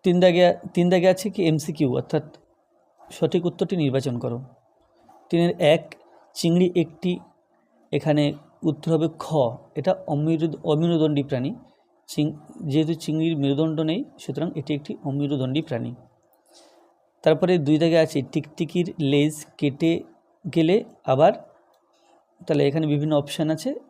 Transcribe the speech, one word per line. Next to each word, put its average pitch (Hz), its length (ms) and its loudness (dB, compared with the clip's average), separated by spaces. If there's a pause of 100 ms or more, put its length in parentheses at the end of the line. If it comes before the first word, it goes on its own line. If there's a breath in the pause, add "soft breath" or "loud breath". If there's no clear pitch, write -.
তিন 180 160 4
দাগে, 180 240 6 (300)
তিন 175 160 2
দাগে 180 180 4
আছে 185 220 0
কি 202 180 -8
এমসিকিউ, 156 480 0
অর্থাৎ 143 280 -2 (840)
সঠিক 170 380 -2
উত্তরটি 180 280 -4
নির্বাচন 135 420 -2
করো। 120 200 -6 (880)
তিনের 170 240 2 (220)
এক 156 80 0 (540)
চিংড়ি 175 300 2 (160)
একটি, - 300 -4 (800)
এখানে 147 320 0 (380)
উত্তর 160 300 -2
হবে 160 160 2 (140)
খ, - 40 -10 (480)
এটা 156 180 -2 (140)
অমেরু-, 156 540 -2 (120)
অমেরুদণ্ডী 156 500 2
প্রাণী। 135 280 -4 (580 soft breath)
চিং-, 151 280 -2 (340)
যেহেতু 160 240 0
চিংড়ির 160 420 -2
মেরুদণ্ড 147 440 0
নেই, 160 200 -2 (180)
সুতরাং 165 380 -6
এটি 147 180 -8
একটি 143 180 -8 (120)
অমেরুদণ্ডী 139 580 -2
প্রাণী। 120 300 -6 (1300 soft breath)
তারপরে 160 340 4
দুই 151 200 2
দাগে 165 200 4
আছে 156 240 0
টিকটিকির 160 640 -4 (120)
লেজ 143 360 2 (240)
কেটে 151 340 0 (520)
গেলে 165 320 2 (280)
আবার, 147 280 6 (1120 soft breath)
তাহলে 143 220 2
এখানে 156 180 0
বিভিন্ন 147 300 0
অপশান 147 340 -2
আছে 160 200 -4 (180)